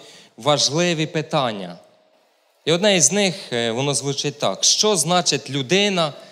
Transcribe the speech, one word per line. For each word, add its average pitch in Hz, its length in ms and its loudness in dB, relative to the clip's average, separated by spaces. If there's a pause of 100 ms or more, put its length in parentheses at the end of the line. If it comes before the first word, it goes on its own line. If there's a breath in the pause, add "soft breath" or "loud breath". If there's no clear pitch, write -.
(380 loud breath)
важливі 151 680 0
питання. 120 720 -4 (840)
І 147 60 2
одне 190 240 4
із 160 160 4
них, 190 420 -2
е, 117 180 0
воно 135 220 0
звучить 135 460 -4
так: 98 240 -2
що - 320 2
значить 170 540 0
людина 160 640 0 (180 loud breath)